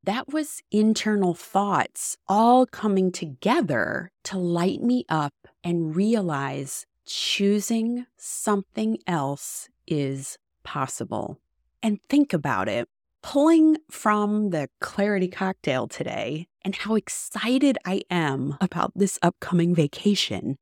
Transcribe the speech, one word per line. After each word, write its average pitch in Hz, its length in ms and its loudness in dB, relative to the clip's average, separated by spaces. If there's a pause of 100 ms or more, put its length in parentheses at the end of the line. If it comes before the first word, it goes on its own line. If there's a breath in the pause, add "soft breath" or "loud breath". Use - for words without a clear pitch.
That 240 280 -4
was 302 380 -6
internal 208 640 2
thoughts - 800 -2 (120)
all 240 380 6
coming 190 440 0
together 160 1000 -2 (140)
to 196 140 -6
light 175 440 0
me 247 260 0
up 151 260 -2 (280)
and 170 340 -2
realize 147 880 -2 (200)
choosing 226 1000 0 (100)
something 220 920 -2
else 143 600 -4 (180)
is 135 520 -4 (240)
possible. - 760 -6 (420)
And 214 200 0
think 285 300 2
about 120 360 0
it, 107 200 -2 (340)
pulling 311 560 6 (120)
from 208 600 0
the 151 180 -2 (120)
clarity 196 480 0
cocktail 165 600 -4
today 127 600 -6 (140)
and 196 120 -4
how 214 200 -2
excited 247 920 0
I 190 260 -2
am 143 500 0
about - 340 0
this 190 280 0
upcoming 175 520 2
vacation. 147 880 0